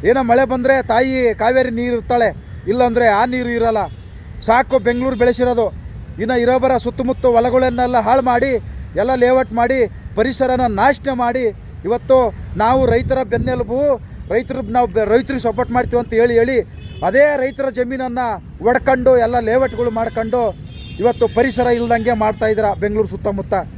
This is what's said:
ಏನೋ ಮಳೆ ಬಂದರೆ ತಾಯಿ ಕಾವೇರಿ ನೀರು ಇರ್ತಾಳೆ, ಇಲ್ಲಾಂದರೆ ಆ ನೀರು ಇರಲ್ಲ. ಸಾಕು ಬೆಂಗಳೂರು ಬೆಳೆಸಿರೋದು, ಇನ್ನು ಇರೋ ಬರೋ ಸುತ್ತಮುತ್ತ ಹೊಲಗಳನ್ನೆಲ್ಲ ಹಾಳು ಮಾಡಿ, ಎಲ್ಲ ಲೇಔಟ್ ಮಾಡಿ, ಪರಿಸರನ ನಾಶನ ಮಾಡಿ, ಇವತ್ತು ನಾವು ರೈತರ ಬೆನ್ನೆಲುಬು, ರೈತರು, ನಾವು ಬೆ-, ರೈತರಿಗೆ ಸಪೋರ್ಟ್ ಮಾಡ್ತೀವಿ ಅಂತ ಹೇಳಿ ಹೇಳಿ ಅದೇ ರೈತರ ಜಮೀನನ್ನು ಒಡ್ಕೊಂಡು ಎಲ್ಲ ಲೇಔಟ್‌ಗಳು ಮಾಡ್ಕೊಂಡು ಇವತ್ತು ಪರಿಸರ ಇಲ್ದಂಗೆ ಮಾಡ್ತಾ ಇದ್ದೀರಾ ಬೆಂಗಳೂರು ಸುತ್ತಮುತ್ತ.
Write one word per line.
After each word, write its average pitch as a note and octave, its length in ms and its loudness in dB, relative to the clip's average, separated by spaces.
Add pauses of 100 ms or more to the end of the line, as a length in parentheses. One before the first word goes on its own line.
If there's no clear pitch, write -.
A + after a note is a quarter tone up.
ಏನೋ C4 200 4
ಮಳೆ B3 240 4
ಬಂದರೆ C4 220 2 (160)
ತಾಯಿ C4 240 2 (260)
ಕಾವೇರಿ B3 380 2
ನೀರು B3 200 -2
ಇರ್ತಾಳೆ, A#3+ 300 0 (420)
ಇಲ್ಲಾಂದರೆ A#3+ 360 2 (100)
ಆ G#3+ 60 2 (100)
ನೀರು B3 240 -2
ಇರಲ್ಲ. A3+ 240 2 (680)
ಸಾಕು B3+ 380 4
ಬೆಂಗಳೂರು B3 360 0
ಬೆಳೆಸಿರೋದು, A#3+ 440 2 (560)
ಇನ್ನು B3 220 0
ಇರೋ B3 100 4 (100)
ಬರೋ C4 200 2
ಸುತ್ತಮುತ್ತ B3 400 -4 (120)
ಹೊಲಗಳನ್ನೆಲ್ಲ B3 600 2 (100)
ಹಾಳು B3+ 240 4
ಮಾಡಿ, B3 220 2 (500)
ಎಲ್ಲ B3+ 120 0 (100)
ಲೇಔಟ್ B3+ 360 2
ಮಾಡಿ, B3+ 200 2 (400)
ಪರಿಸರನ B3+ 500 0 (100)
ನಾಶನ C4+ 300 0 (140)
ಮಾಡಿ, B3 200 -2 (440)
ಇವತ್ತು A#3+ 320 2 (420)
ನಾವು B3+ 180 4 (120)
ರೈತರ B3+ 260 0 (160)
ಬೆನ್ನೆಲುಬು, B3 480 -2 (520)
ರೈತರು, B3+ 280 -4 (160)
ನಾವು A#3+ 160 4
ಬೆ-, A3 180 2
ರೈತರಿಗೆ C4 360 0
ಸಪೋರ್ಟ್ A#3+ 300 -4
ಮಾಡ್ತೀವಿ A#3+ 260 0
ಅಂತ - 180 -8
ಹೇಳಿ A#3+ 180 2
ಹೇಳಿ B3 180 2 (520)
ಅದೇ C4+ 160 4 (160)
ರೈತರ C4+ 340 -4
ಜಮೀನನ್ನು B3 500 -4 (420)
ಒಡ್ಕೊಂಡು B3+ 440 4 (140)
ಎಲ್ಲ A#3+ 100 0 (140)
ಲೇಔಟ್‌ಗಳು A#3+ 400 0 (100)
ಮಾಡ್ಕೊಂಡು A3+ 420 -2 (580)
ಇವತ್ತು A#3 260 2 (100)
ಪರಿಸರ A#3+ 320 2 (100)
ಇಲ್ದಂಗೆ A#3 340 0 (120)
ಮಾಡ್ತಾ G#3+ 220 0
ಇದ್ದೀರಾ G#3+ 360 2
ಬೆಂಗಳೂರು G#3 260 0
ಸುತ್ತಮುತ್ತ. G3 460 -4 (240)